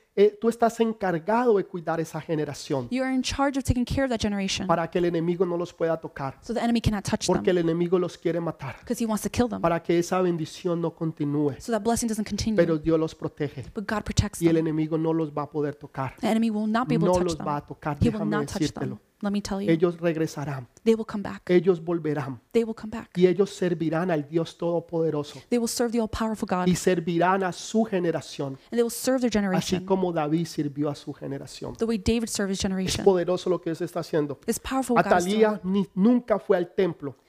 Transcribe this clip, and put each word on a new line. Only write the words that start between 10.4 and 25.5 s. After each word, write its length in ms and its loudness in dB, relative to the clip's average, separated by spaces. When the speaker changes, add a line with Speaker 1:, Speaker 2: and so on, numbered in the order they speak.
Speaker 1:
no 120 -2
continúe. 640 -2
Speaker 2:
so 140 -6
that 100 0
blessing 260 0
doesn't 200 -2
continue. 280 -2
Speaker 1:
Pero 200 4
Dios 240 2
los 140 -2
protege. 500 -6
Speaker 2:
But 160 -8
God 140 -2
protects 380 -2
Speaker 1:
Y 60 6
el 80 4
Speaker 2:
them. 100 2
Speaker 1:
enemigo 320 0
no 160 2
los 180 0
va 120 -2
a 60 -10
poder 260 -2
tocar. 440 -6
Speaker 2:
The 80 -2
enemy 220 2
will 200 -2
not 180 0
be 80 2
able 100 4
to 60 4
Speaker 1:
No 20 -
Speaker 2:
touch 100 4
Speaker 1:
los 140 -2
Speaker 2:
them. 80 -6
Speaker 1:
va 100 -2
a 100 -8
tocar, 320 -6
Speaker 2:
He 120 4
will 20 -2
Speaker 1:
déjame 180 -2
Speaker 2:
not 180 0
touch 40 -10
them. 80 -4
Speaker 1:
decírtelo. 400 -4
Speaker 2:
Let 60 0
me 100 -2
tell 220 -4
you. 80 0
Speaker 1:
Ellos 300 2
regresarán. 680 -4
Speaker 2:
They 140 4
will 100 -4
come 160 -6
back. 260 -10
Speaker 1:
Ellos 320 4
volverán. 600 -4
Speaker 2:
They 140 4
will 100 -6
come 160 -12
back. 260 -10
Speaker 1:
Y 120 8
ellos 220 2
servirán 600 -2
al 180 -2
Dios 300 -4
Todopoderoso. 880 -2
Speaker 2:
They 120 2